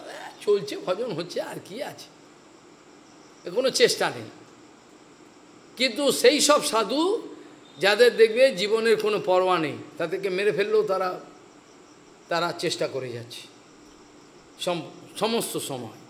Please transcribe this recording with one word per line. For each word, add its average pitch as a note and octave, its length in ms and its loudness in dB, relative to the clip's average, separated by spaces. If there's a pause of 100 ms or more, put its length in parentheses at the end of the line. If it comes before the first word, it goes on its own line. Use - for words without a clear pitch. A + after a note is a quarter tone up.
(400)
চলছে, G3+ 360 -2
ভজন G3+ 360 -4
হচ্ছে, E3+ 280 -8
আর B3 240 -8
কি A3 180 -12
আছে? F#3 240 -14 (1400)
এ, E3+ 60 -12
কোনো C4 160 0
চেষ্টা G3 400 2
নেই। A#2+ 180 -10 (1500)
কিন্তু B3+ 360 0
সেই C4+ 280 4
সব C#4+ 240 4
সাধু C4+ 580 0 (560)
যাদের G#3 380 6
দেখবে A3+ 360 6
জীবনের G#3+ 480 0
কোনো G#3+ 200 0
পরোয়া F#3 380 4
নেই, C#3+ 180 -2 (220)
তাদেরকে E3+ 300 -4
মেরে F#3+ 240 0
ফেললেও G#3 300 0
তারা, F#3 380 -2 (1080)
তারা E3+ 300 -2
চেষ্টা E3 300 -2
করে B2+ 240 -8
যাচ্ছে A#2 280 -14 (1200)
সম-, - 560 -8
সমস্ত G#3+ 420 -2
সময়। B2 400 -10 (120)